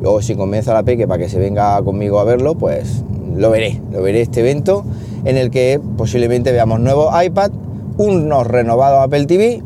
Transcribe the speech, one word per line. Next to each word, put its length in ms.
o 180
si 120
convenzo 380
a 20
la 80
peque 240
para 160
que 60
se 100
venga 440
conmigo 360
a 60
verlo, 320
pues 480
lo 140
veré, 300
lo 100
veré 200
este 180
evento 440
en 120
el 160
que 280
posiblemente 540
veamos 300
nuevos 340
iPad, 280
unos 520
renovados 560
Apple 220
T 100
V 300